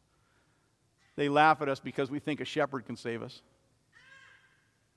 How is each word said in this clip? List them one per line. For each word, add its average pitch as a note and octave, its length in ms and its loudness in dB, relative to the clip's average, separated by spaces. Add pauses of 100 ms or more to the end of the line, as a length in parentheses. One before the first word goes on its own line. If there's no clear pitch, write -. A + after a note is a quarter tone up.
(1160)
They D3 120 0
laugh D3+ 320 6
at D3 80 -2
us C3+ 120 -2
because C3+ 320 -4
we C#3+ 80 -6
think D#3 200 -6
a C3 40 -8
shepherd C3+ 420 -4
can B2 80 -10
save A#2 300 -8
us, - 180 -16 (1500)